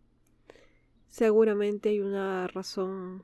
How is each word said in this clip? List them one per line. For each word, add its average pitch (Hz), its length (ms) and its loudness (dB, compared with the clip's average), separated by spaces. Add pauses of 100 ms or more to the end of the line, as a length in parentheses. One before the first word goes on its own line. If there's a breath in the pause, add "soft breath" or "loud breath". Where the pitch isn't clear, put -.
(1080 soft breath)
Seguramente 208 800 2
hay 208 100 0
una 196 480 -4
razón 190 760 -8